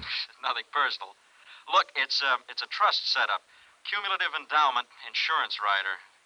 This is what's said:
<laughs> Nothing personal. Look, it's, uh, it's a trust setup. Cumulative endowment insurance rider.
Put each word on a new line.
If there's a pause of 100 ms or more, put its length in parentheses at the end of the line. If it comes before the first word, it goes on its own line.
(220)
<laughs>
Nothing
personal. (560)
Look,
it's,
uh,
it's
a
trust
setup. (400)
Cumulative
endowment (160)
insurance
rider. (260)